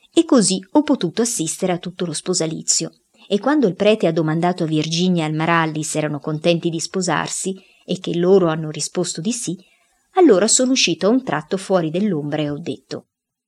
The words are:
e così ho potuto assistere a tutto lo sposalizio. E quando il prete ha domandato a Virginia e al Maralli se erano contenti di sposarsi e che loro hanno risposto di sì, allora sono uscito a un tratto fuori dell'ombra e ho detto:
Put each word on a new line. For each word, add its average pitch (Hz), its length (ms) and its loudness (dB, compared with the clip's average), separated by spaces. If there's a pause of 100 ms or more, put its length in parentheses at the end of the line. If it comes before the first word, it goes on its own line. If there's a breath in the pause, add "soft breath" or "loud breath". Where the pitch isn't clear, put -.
(140 soft breath)
e 330 120 4
così 190 340 2 (120)
ho 294 120 4
potuto 226 380 -2
assistere 180 500 -2
a 170 60 -2
tutto 175 280 -8
lo 156 80 -6
sposalizio. 160 760 -4 (380 soft breath)
E 202 100 2
quando 269 280 2
il 180 80 0
prete 214 300 2
ha 165 60 4
domandato 165 540 0
a - 20 0
Virginia 165 560 0
e 156 40 -2
al 156 60 -4
Maralli 160 500 0
se - 140 -6
erano 147 220 -2
contenti 165 500 0
di 160 120 -6
sposarsi 170 720 -4 (300 loud breath)
e 185 140 -6
che 170 180 -6
loro 180 320 4
hanno 160 200 -4
risposto 170 520 -6
di 202 100 -4
sì, 190 260 -6 (580 soft breath)
allora 226 340 6
sono 254 220 2
uscito 190 360 0
a - 20 4
un 262 140 2
tratto 151 320 -4
fuori 185 340 0
dell'ombra 156 520 -2
e 147 80 -2
ho 147 100 -6
detto: - 480 -10 (400)